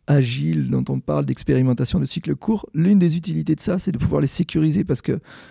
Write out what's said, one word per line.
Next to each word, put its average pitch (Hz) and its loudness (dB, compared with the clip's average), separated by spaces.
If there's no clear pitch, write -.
agiles 143 2
dont 127 0
on 135 -4
parle, 147 -2
d'expérimentation, 131 0
de 139 -2
cycle - -4
court, - -4
l'une 190 4
des 170 4
utilités 160 -2
de - -8
ça, 180 -2
c'est 180 -4
de - -2
pouvoir 143 0
les 147 2
sécuriser 160 0
parce 135 -2
que - -2